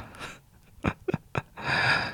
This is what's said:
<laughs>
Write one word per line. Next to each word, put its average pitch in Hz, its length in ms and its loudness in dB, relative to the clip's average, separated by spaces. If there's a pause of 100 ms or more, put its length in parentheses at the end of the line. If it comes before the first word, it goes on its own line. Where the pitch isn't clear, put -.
(840)
<laughs> - 80 4 (1200)